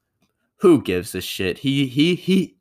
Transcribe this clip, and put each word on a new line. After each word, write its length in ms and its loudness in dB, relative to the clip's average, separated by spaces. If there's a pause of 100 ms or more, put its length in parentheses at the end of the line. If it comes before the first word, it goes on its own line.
(580)
who 260 4
gives 320 -4
a 60 -6
shit? 360 -6
He, 300 -2
he, 260 0
he, 480 -2